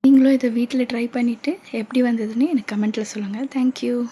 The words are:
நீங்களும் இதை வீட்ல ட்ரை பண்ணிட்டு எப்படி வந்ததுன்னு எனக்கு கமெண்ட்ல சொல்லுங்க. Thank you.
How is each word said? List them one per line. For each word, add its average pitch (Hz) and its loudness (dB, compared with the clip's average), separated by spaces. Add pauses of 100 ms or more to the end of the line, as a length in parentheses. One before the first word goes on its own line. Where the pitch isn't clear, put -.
நீங்களும் 269 6
இதை 254 0
வீட்ல 247 0
ட்ரை 233 -4 (120)
பண்ணிட்டு 240 -2 (280)
எப்படி 247 -2
வந்ததுன்னு 226 0
எனக்கு 254 -2
கமெண்ட்ல 214 -2 (100)
சொல்லுங்க. 208 -6 (160)
Thank 254 0
you. 240 -2 (160)